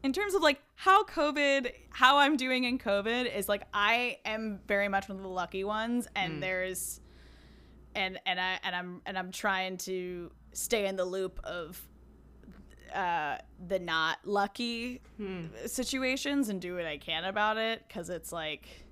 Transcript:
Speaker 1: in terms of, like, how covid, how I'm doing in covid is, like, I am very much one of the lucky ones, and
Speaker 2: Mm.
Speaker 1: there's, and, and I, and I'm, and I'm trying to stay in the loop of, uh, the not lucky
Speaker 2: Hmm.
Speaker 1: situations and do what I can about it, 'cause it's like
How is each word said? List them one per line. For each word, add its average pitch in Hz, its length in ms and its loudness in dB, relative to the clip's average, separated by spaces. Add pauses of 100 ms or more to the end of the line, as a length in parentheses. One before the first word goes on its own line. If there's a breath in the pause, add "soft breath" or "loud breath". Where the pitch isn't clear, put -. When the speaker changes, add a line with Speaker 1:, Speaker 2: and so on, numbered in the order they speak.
Speaker 1:
in 269 80 2
terms 392 240 0
of, 392 60 6
like, 294 180 6 (160)
how 392 300 8
covid, 285 640 2 (200)
how 262 260 8
I'm 285 180 8
doing 254 300 2
in 247 120 0
covid 226 560 0
is, 196 140 -2
like, 202 260 -2
I 226 520 2
am 220 420 -4
very 202 220 4
much 196 180 0
one 190 100 -8
of 190 60 -12
the 190 60 -8
lucky 185 340 -4
ones, 226 520 -2
and 185 220 -2
Speaker 2:
Mm. 175 40 -6
Speaker 1:
there's, 185 580 -4 (960 loud breath)
and, 185 300 -2
and 180 140 0
I, 185 240 -2
and 180 120 -4
I'm, 180 300 -6
and 185 140 -6
I'm 185 120 -6
trying 190 460 -2
to 180 540 -8 (220)
stay 208 340 0
in 190 80 -2
the 180 100 0
loop 185 380 -4
of, 175 360 -10 (1120)
uh, 165 440 0 (300)
the 185 120 0
not 160 440 0
lucky 233 760 -2 (160)
Speaker 2:
Hmm. 190 280 -6 (200)
Speaker 1:
situations 262 840 0
and 190 120 -2
do 180 140 -6
what 175 100 -4
I 151 120 -4
can 165 260 -4
about 208 340 2
it, 226 320 -2
'cause 170 220 -8
it's 165 200 -8
like 156 360 -6 (240)